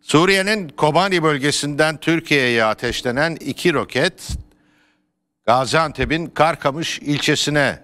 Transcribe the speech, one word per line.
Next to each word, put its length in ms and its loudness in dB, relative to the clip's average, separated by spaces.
Suriye'nin 680 2
Kobani 540 2
bölgesinden 720 0
Türkiye'ye 680 0
ateşlenen 760 -2
iki 340 -2
roket 540 -2
Gaziantep'in 800 0
Karkamış 720 0
ilçesine 840 0